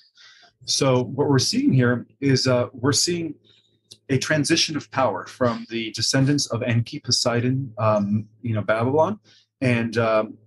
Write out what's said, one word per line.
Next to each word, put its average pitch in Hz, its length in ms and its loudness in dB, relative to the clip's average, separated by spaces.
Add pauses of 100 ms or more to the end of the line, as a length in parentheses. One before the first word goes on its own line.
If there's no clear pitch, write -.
(640)
So 127 380 2
what 127 240 -2
we're 135 120 4
seeing 254 340 2
here 123 320 2 (160)
is, 135 260 2
uh, 123 240 2
we're 139 220 0
seeing 170 400 -2 (760)
a 135 100 2
transition 156 580 0
of - 140 -10
power 104 340 -2
from 117 440 -4
the 113 220 -6
descendants 135 540 0
of 113 160 -6
Enki, 117 380 -2
Poseidon, 127 800 -2
um, 107 480 0 (160)
you 113 120 -4
know, 104 80 -2
Babylon, 135 580 0 (400)
and, 117 380 0
um, 110 500 0